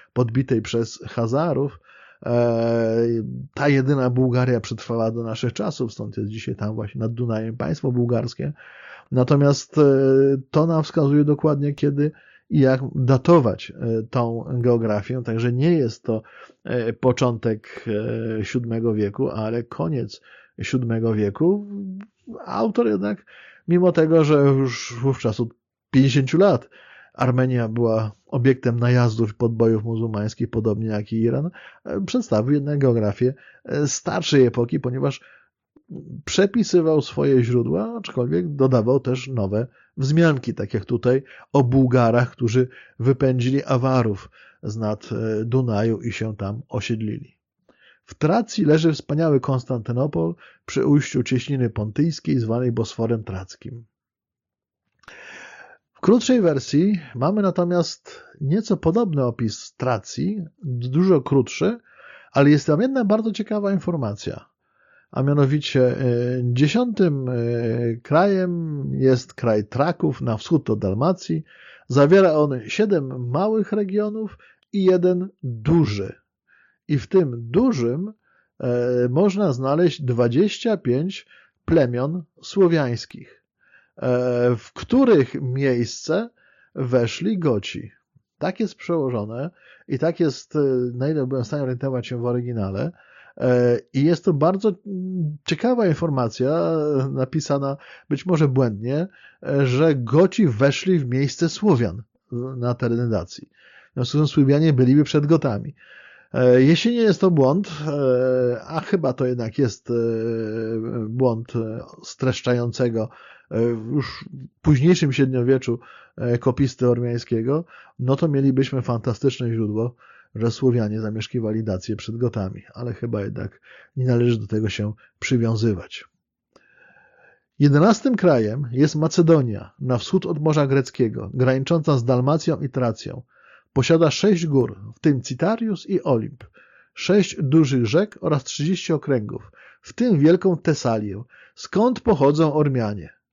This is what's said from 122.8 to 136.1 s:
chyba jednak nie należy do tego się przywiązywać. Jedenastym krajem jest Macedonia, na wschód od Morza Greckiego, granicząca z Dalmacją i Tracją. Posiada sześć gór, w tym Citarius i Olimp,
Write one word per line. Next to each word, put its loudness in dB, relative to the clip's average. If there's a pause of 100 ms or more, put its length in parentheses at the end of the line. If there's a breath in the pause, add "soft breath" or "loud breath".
chyba -6
jednak -10 (360 loud breath)
nie -2
należy 4
do -8
tego -2
się -4 (260 soft breath)
przywiązywać. -2 (1500 soft breath)
Jedenastym 4
krajem 2
jest 2
Macedonia, 2
na 0
wschód -2
od -4
Morza 2
Greckiego, -2
granicząca 0
z -2
Dalmacją 0
i -6
Tracją. -6 (520 soft breath)
Posiada 4
sześć 2
gór, 0 (160)
w -20
tym 2
Citarius -4
i -2
Olimp, -2 (500 soft breath)